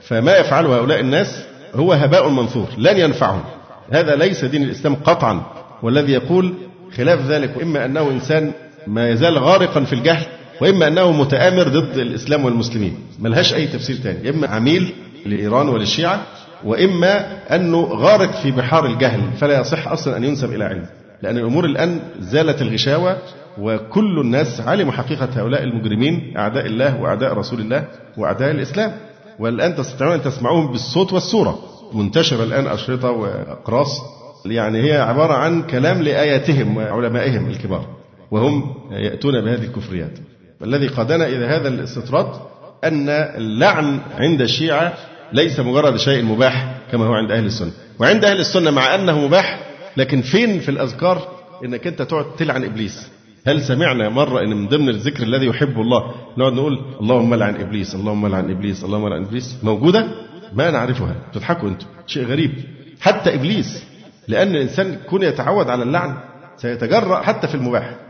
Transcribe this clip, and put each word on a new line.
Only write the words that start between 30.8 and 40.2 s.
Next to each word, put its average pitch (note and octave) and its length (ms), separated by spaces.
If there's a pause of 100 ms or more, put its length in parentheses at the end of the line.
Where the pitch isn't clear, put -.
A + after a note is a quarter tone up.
والصورة، F3+ 460 (340)
منتشرة A2+ 520
الآن C3+ 220
أشرطة B2 440
وأقراص، A2 880 (460)
يعني A2 360
هي D3 180
عبارة C#3 340
عن D#3+ 280
كلام D#3+ 400
لآياتهم C#3 760
وعلمائهم A2+ 720
الكبار، F#2 360 (440)
وهم C3 440 (160)
يأتون G#2 540
بهذه A2+ 200
الكفريات. F2+ 540 (440)